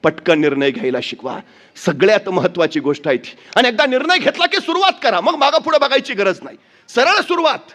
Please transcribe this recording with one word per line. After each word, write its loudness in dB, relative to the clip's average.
पटकन 0
निर्णय 0
घ्यायला -4
शिकवा. -12
सगळ्यात 0
महत्त्वाची 0
गोष्ट -2
आहे 0
ती. -12
आणि 4
एकदा 2
निर्णय 0
घेतला 0
की -2
सुरुवात 0
करा, 2
मग 0
मागं 2
पुढं 0
बघायची 0
गरज -2
नाही, -18
सरळ 2
सुरुवात. -4